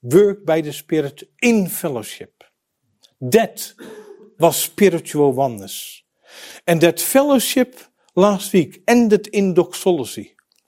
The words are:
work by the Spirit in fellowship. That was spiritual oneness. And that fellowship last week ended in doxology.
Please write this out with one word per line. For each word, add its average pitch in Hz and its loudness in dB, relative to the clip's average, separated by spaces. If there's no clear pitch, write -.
work 196 2
by 160 0
the 147 -8
Spirit 147 -6
in 226 2
fellowship. - -12
That 185 -2
was 160 2
spiritual 156 0
oneness. 120 -8
And 170 0
that 165 2
fellowship 269 0
last 196 0
week - 0
ended 220 2
in 196 0
doxology. 165 -2